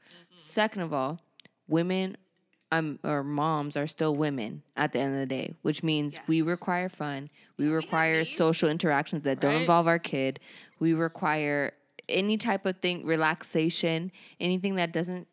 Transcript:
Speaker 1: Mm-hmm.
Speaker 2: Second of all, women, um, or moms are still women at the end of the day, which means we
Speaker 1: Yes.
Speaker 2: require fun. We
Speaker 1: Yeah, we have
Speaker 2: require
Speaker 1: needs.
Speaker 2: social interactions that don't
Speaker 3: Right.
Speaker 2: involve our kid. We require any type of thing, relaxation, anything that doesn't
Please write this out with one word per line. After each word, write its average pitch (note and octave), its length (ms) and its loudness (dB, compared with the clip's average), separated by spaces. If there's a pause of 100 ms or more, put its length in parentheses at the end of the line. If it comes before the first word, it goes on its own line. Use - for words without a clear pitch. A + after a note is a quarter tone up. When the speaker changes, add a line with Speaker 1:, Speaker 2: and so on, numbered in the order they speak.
Speaker 1:
Mm-hmm. - 300 -20
Speaker 2:
Second G#3 440 -2
of D#3 100 -4
all, C#3+ 280 -2 (480)
women, F#3 480 0 (560)
um, D#3+ 320 -2
or D3 180 0
moms D3 540 -2
are C#3+ 100 -2
still D#3 300 -2
women C#3+ 460 -4 (140)
at D3 160 0
the A#2+ 60 0
end C3+ 160 0
of C3+ 60 -2
the C3+ 60 -2
day, C3 360 -6
which D3+ 200 -2
means D3 440 -2
we D#3+ 120 2
Speaker 1:
Yes. D#3 80 2
Speaker 2:
require F3+ 420 -2
fun. C#3+ 420 -8 (260)
We C#3+ 80 -2
Speaker 1:
Yeah, D3+ 60 2
we D#3 60 2
have D#3 80 0
Speaker 2:
require D#3+ 340 2
Speaker 1:
needs. D#3+ 160 0
Speaker 2:
social D#3+ 340 4
interactions D3+ 560 0
that C3+ 160 0
don't C#3+ 120 4
Speaker 3:
Right. D#3+ 80 2
Speaker 2:
involve E3+ 260 6
our E3+ 120 4
kid. C3+ 420 -2 (380)
We E3 160 4
require D3+ 800 0 (360)
any G#3 300 2
type G3+ 280 -2
of F#3 120 -2
thing, F3 260 -2
relaxation, D#3+ 1080 0 (280)
anything F#3 360 0
that E3+ 160 0
doesn't F3 400 -4